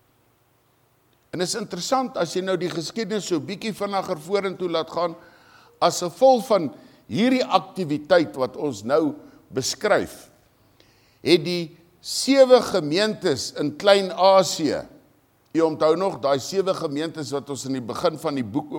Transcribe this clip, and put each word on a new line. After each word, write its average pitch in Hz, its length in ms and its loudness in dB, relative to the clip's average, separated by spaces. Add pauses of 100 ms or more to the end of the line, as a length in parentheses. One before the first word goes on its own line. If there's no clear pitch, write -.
(1300)
En 160 120 -4
is 180 120 -4
interessant 220 640 -4
as 170 160 -2
jy 180 80 -2
nou 190 160 -2
die 170 120 -4
geskiedenis 190 580 -6
so 165 100 0
bietjie 180 360 -8
vinniger 190 440 -4
vorentoe 180 520 -4
laat 160 200 -2
gaan, 165 220 -4 (680)
as 165 240 2
gevolg 247 440 4
van 175 240 2 (400)
hierdie 247 320 2
aktiwiteit 160 960 0
wat 127 200 -2
ons 120 280 -6
nou 147 260 2 (380)
beskryf, - 800 -2 (920)
het 160 220 4
die 175 260 -4 (300)
sewe 254 640 6
gemeentes 175 840 -2 (100)
in 147 160 -2
Klein-Asië, 185 1040 4 (760)
jy 160 80 2
onthou 160 360 2
nog, 185 240 -2
daai 139 180 2
sewe 190 340 -2
gemeentes 151 600 -6
wat 131 180 -6
ons 131 160 -10
in 135 80 -4
die 123 80 -8
begin 160 340 -2
van 147 200 -4
die 123 60 -4
boek 120 340 -6